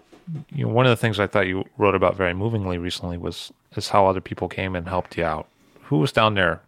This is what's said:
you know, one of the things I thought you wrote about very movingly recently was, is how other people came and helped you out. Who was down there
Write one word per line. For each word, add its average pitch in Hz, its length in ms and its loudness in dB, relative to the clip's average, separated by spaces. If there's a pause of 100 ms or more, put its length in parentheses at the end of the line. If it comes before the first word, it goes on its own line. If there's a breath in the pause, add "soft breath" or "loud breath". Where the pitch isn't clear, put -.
(540)
you 131 120 -4
know, 110 80 -2
one 123 120 6
of 127 40 6
the 113 80 4
things 110 200 -2
I 101 100 2
thought 98 200 2
you 95 160 -2 (140)
wrote 98 180 4
about 92 220 4
very 90 160 0
movingly 98 440 -2
recently 87 400 -6
was, 87 360 -10 (240)
is 104 100 -6
how 101 180 4
other 95 160 2
people - 280 -6
came 95 260 -6
and 87 140 -6
helped 90 280 -6
you 85 60 0
out. 78 240 -4 (360)
Who 147 160 -2
was 143 120 0
down 110 220 2
there 90 340 0